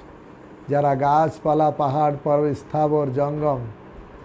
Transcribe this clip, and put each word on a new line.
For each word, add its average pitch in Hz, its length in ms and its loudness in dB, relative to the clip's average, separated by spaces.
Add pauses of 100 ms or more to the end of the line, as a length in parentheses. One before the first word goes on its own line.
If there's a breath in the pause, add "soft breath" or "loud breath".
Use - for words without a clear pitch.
(680)
যারা 143 260 2
গাছপালা, 151 760 2
পাহাড়, 147 440 0 (100)
পর্বত, 147 320 2
স্থাবর 151 580 0
জঙ্গম, 147 440 -2 (680)